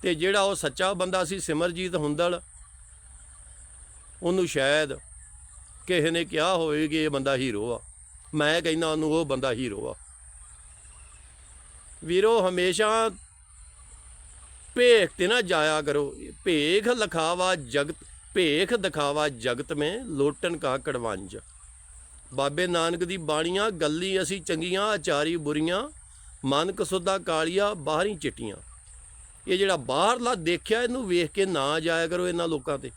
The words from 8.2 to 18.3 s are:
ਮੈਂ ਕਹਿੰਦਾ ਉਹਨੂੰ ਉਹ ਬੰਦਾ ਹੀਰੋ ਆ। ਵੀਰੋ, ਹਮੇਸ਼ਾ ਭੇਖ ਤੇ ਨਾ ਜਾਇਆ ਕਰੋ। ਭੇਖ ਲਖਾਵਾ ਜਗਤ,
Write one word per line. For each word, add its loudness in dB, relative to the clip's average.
ਮੈਂ 2
ਕਹਿੰਦਾ 0
ਉਹਨੂੰ 0
ਉਹ 2
ਬੰਦਾ -2
ਹੀਰੋ -4
ਆ। -10
ਵੀਰੋ, 4
ਹਮੇਸ਼ਾ 2
ਭੇਖ 6
ਤੇ 2
ਨਾ 2
ਜਾਇਆ 2
ਕਰੋ। 0
ਭੇਖ 2
ਲਖਾਵਾ 0
ਜਗਤ, -2